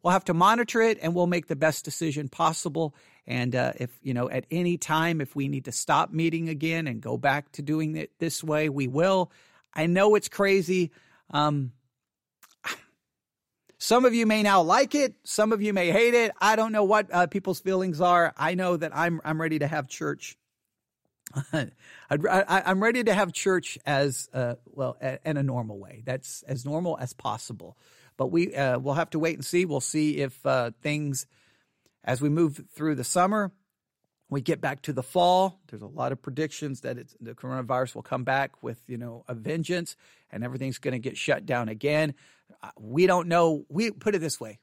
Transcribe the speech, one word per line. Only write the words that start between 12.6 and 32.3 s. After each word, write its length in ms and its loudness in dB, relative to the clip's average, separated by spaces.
some 280 4
of 80 6
you 120 2
may 180 2
now 180 6
like 340 4
it. 180 2
Some 260 2
of 100 0
you 120 0
may 180 2
hate 220 6
it. 260 4
I 160 6
don't 160 2
know 140 4
what, 280 2
uh, 140 4
people's 320 -4
feelings 400 -2
are. 380 4
I 180 0
know 220 0
that 180 -6
I'm, 300 0
I'm 160 -2
ready 180 0
to 80 0
have 220 -4
church. 480 -8
<laughs> 580 -12
I'd, 180 -2
I, 560 2
I'm 160 2
ready 220 2
to 100 2
have 200 2
church 520 -2
as, 480 0
uh, 220 -2
well, 340 -6
a-, 240 -6
in 100 -2
a 80 0
normal 360 -2
way. 260 -18
That's 380 -10
as 200 -8
normal 340 -4
as 140 -8
possible. 640 -10
But 120 -2
we, 280 0
uh, 240 2
we'll 140 -2
have 160 0
to 100 -4
wait 160 0
and 80 -10
see. 220 0
We'll 160 -2
see 380 -2
if, 260 -6
uh, 260 0
things, 460 -4
as 160 -2
we 80 2
move 340 0